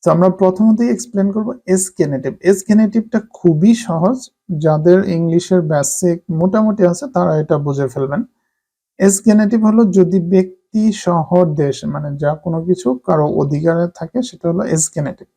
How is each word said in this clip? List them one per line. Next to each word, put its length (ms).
তো 80
আমরা 180
প্রথমতই 600
এক্সপ্লেন 420
করব 180
S 160
গেনেটিভ। 340
S 120
গেনেটিভটা 520
খুবই 420
সহজ, 420
যাদের 520
ইংলিশের 520
বেসিক 560
মোটামুটি 560
আছে 200
তারা 320
এটা 180
বুঝে 300
ফেলবেন। 340
S 160
গেনেটিভ 400
হলো 160
যদি 280
ব্যক্তি, 760
শহর, 500
দেশ, 300
মানে 320
যা 180
কোনো 300
কিছু 220
কারো 220
অধিকারে 680
থাকে, 260
সেটা 280
হলো 180
S 160
গেনেটিভ। 420